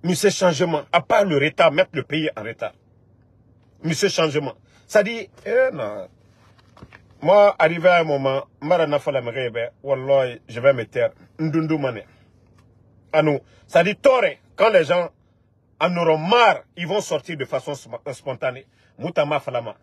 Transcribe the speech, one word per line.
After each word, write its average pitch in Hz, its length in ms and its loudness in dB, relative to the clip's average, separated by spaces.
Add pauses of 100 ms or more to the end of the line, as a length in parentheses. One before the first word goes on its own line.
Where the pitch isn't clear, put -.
Monsieur 185 260 0
Changement, 170 640 0
à 170 100 2
part 208 240 0
le 156 120 0
retard, 151 340 2
mettre 175 220 0
le 139 100 -6
pays 156 320 -6
en 107 80 -12
retard. 113 300 -10 (1080)
Monsieur 170 260 0
Changement. 147 460 -2 (320)
Ça 208 160 4
dit, 226 260 -8 (160)
eh 247 280 0
non. 104 340 -10 (1120)
Moi, 202 380 6
arrivé 165 300 2
à 175 100 6
un 165 60 2
moment, 135 400 -2 (160)
Mara 165 260 2
Nafala 143 340 -2
Merebe, 120 500 -8 (120)
Wallah, 131 540 0 (100)
je 117 120 -12
vais 135 140 4
me 117 120 -4
taire. 117 260 -2 (260)
Ndundu 160 400 -2
Mane. 123 260 -6 (1080)
À 156 100 4
nous. 147 180 0 (280)
Ça 170 160 2
dit, 202 120 -2
Tore, 262 280 4 (320)
quand 220 140 4
les 180 160 4
gens 175 240 -2 (720)
en 175 160 -2
auront 160 200 2
marre, 208 460 2 (140)
ils 175 100 -10
vont 196 140 -2
sortir - 340 -8
de 135 100 -8
façon 143 280 -8
sp-, 123 400 -14
spontanée. 131 540 -8 (300)
Moutama 147 420 -2
Falama. 117 440 -8